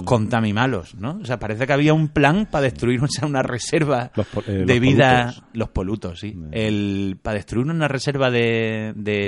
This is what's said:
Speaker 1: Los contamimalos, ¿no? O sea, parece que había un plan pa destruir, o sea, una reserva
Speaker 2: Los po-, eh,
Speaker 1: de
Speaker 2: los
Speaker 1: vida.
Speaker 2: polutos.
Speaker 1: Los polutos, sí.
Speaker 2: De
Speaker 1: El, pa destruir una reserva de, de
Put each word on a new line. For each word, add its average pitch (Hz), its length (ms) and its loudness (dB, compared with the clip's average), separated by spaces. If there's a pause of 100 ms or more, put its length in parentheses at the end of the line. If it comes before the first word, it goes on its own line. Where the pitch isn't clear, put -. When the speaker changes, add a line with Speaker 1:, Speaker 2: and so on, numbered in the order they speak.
Speaker 1:
Los - 60 -6
contamimalos, 113 920 0
¿no? 143 260 -8
O - 20 -12
sea, 120 140 -4
parece 110 280 -4
que 143 60 0
había 151 220 4
un 156 140 2
plan 156 420 4
pa 156 100 -2
destruir, 120 420 0
o 143 60 2
sea, - 180 -4
una 135 160 0
reserva 127 720 -2
Speaker 2:
Los 107 120 0
po-, - 200 -6
eh, 104 60 -4 (140)
Speaker 1:
de - 80 -
Speaker 2:
los 120 60 2
Speaker 1:
vida. 131 440 6
Speaker 2:
polutos. 123 200 -10 (100)
Speaker 1:
Los 113 160 -4
polutos, 95 500 -4
sí. 104 160 -10
Speaker 2:
De 87 320 -4
Speaker 1:
El, 98 540 -2
pa 110 100 -4
destruir 107 380 -4
una 160 180 0
reserva 135 420 0
de, 113 640 0
de 104 180 -4 (160)